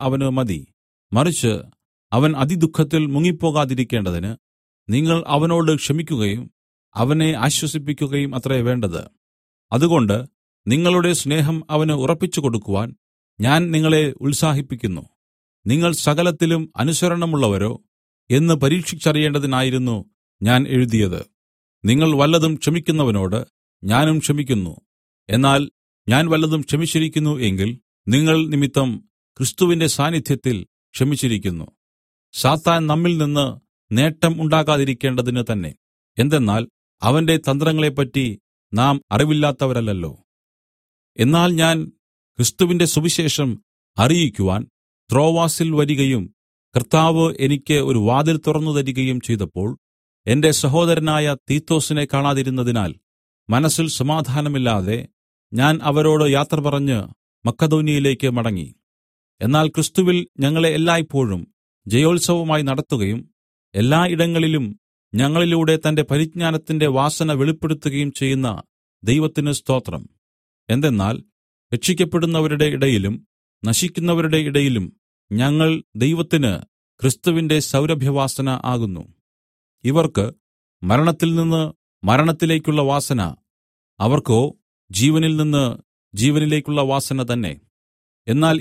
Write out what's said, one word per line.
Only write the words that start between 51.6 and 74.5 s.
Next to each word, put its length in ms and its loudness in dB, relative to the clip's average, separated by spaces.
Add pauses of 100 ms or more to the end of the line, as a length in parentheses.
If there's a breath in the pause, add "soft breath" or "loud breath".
കാണാതിരുന്നതിനാൽ 840 -2 (580)
മനസ്സിൽ 400 2
സമാധാനമില്ലാതെ 1080 -2 (540)
ഞാൻ 300 2
അവരോട് 480 2
യാത്ര 300 0
പറഞ്ഞ് 380 -2 (480)
മക്കെദോന്യയിലേക്ക് 840 0
മടങ്ങി. 380 -4 (720)
എന്നാൽ 260 2
ക്രിസ്തുവിൽ 500 0 (220)
ഞങ്ങളെ 300 2
എല്ലായ്പോഴും 720 0 (460)
ജയോത്സവമായി 760 2
നടത്തുകയും 560 -2 (540)
എല്ലാ 340 2
ഇടങ്ങളിലും 580 0 (480)
ഞങ്ങളിലൂടെ 640 2
തന്റെ 260 0
പരിജ്ഞാനത്തിന്റെ 840 -2
വാസന 460 0
വെളിപ്പെടുത്തുകയും 800 -2
ചെയ്യുന്ന 360 -2 (560)
ദൈവത്തിന് 480 0
സ്തോത്രം. 520 -4 (640)
എന്തെന്നാൽ 460 0 (560)
രക്ഷിക്കപ്പെടുന്നവരുടെ 960 0
ഇടയിലും 500 0 (480)
നശിക്കുന്നവരുടെ 760 0
ഇടയിലും 480 0 (460)